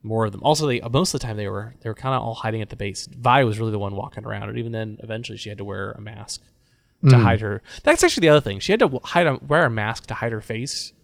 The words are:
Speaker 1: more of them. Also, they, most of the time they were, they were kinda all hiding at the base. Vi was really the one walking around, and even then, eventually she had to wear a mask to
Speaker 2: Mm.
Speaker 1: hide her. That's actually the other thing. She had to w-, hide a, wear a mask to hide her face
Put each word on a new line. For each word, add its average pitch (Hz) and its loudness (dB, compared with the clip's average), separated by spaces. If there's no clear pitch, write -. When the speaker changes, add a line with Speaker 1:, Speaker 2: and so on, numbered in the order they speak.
Speaker 1:
more 110 0
of 104 -4
them. 95 -14
Also, 151 2
they, 123 0
most 156 2
of 135 -4
the - -8
time 110 -6
they 104 -6
were, 101 -8
they 113 -8
were 107 -8
kinda 131 -4
all 113 -6
hiding 113 -4
at 104 -8
the - -14
base. 101 -8
Vi 127 4
was 107 0
really 113 -2
the 104 -4
one 98 -6
walking 104 -10
around, 104 -8
and 113 -8
even 117 -6
then, 110 -8
eventually 110 -10
she - -14
had 101 -12
to 98 -8
wear 98 -8
a 107 -14
mask 107 -14
to 135 10
Speaker 2:
Mm. 117 8
Speaker 1:
hide 110 4
her. 101 -6
That's 320 6
actually 339 4
the 165 6
other 151 8
thing. 101 -6
She - -2
had 226 2
to 247 6
w-, 131 -2
hide 175 2
a, 135 0
wear 147 2
a 120 2
mask 110 -4
to 107 -8
hide 117 -4
her 107 -6
face - -8